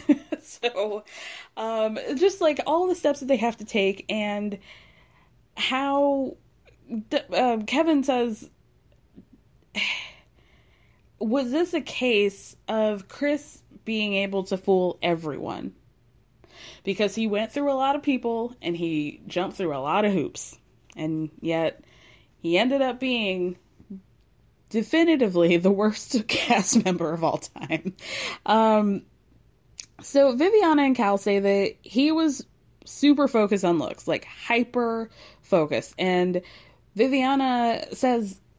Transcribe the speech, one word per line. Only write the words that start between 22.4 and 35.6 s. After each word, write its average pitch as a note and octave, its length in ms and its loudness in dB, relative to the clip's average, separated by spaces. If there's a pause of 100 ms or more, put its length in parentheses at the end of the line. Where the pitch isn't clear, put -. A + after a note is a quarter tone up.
ended C4 260 2
up B3 180 -4
being F#3+ 580 -2 (1120)
definitively A3 880 4
the F#3 160 4
worst G#3 500 0
<laughs> - 60 -10
cast - 560 2
member E3+ 280 -2
of E3 120 -4
all D3+ 140 0
time. D#3+ 560 -8 (500)
Um, G#3+ 580 2 (1000)
so C#4 340 4
Viviana E4 460 6
and C4 140 4
Cal G3+ 220 2
say G3+ 200 2
that G3 440 2
he C#4+ 300 2
was D#4 340 0 (380)
super C#4+ 440 4
focused G#3 360 2
on F3 140 4
looks, - 280 -6
like, D#3+ 180 -2
hyper A#3 840 -2 (320)
focused. D3 560 0